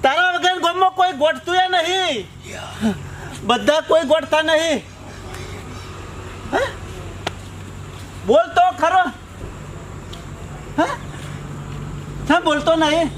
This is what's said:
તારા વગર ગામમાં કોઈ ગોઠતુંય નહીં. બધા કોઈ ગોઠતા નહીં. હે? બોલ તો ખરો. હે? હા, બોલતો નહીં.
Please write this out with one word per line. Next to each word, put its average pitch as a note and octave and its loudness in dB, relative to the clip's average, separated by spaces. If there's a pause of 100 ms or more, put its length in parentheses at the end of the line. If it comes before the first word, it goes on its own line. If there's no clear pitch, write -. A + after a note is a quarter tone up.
તારા F4+ 6
વગર F4+ 4
ગામમાં F#4 4
કોઈ F4+ 4 (100)
ગોઠતુંય F4 2
નહીં. F4 2 (1300)
બધા D4 4
કોઈ D#4+ 6
ગોઠતા D#4 2
નહીં. D#4+ 4 (1800)
હે? A#4+ 4 (1600)
બોલ D4+ 6 (120)
તો F4 8 (160)
ખરો. F4+ 4 (1800)
હે? G#4+ 4 (1400)
હા, E4+ 6
બોલતો D4+ 2 (100)
નહીં. D#4 4